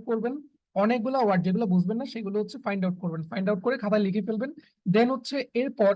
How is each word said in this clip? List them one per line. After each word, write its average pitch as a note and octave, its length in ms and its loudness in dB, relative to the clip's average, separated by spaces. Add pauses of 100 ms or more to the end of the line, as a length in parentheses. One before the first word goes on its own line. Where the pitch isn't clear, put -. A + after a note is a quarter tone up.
করবেন, A#3 240 -2 (500)
অনেকগুলা B3 420 0
ওয়ার্ড F#3+ 200 4
যেগুলো G3+ 280 2
বুঝবেন F#3 280 2
না C#4 120 -6
সেগুলো G3+ 280 -6
হচ্ছে G#3+ 240 -10
ফাইন্ড G3+ 200 -2
আউট F3+ 180 -2
করবেন, E3 260 -6
ফাইন্ড F#3+ 200 -4
আউট F#3+ 160 0
করে B3+ 180 0
খাতায় G#3 240 2
লিখে G3 200 0
ফেলবেন। A3+ 240 -4 (420)
Then A3+ 220 6
হচ্ছে - 220 -6 (240)
এরপর A3 340 2